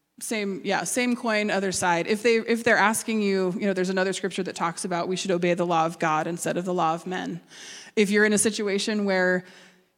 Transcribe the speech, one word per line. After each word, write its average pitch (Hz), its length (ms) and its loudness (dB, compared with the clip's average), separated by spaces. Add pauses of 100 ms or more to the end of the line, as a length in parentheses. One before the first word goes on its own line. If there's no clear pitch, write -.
(200)
same, 202 440 -4
yeah, 185 200 0
same 247 300 0
coin, 214 360 0
other 190 200 0
side. 175 380 0
If 208 140 -2
they, 233 160 4
if 226 260 -2
they're 226 120 4
asking 214 460 2
you, 190 340 2
you 208 100 -2
know, 196 60 2
there's 185 180 0
another 190 220 0
scripture 185 300 -4
that 175 140 -6
talks 170 280 -4
about 175 220 -2
we 185 100 -2
should 190 140 -4
obey 175 240 2
the 175 120 0
law 165 200 2
of 170 140 -4
God 160 260 2
instead 165 300 -4
of 180 80 -4
the 180 100 -2
law 165 200 2
of 170 120 -8
men. 180 340 -8 (540)
If 202 160 2
you're 208 140 4
in 214 80 4
a 208 60 4
situation 208 680 0
where 185 400 2 (540)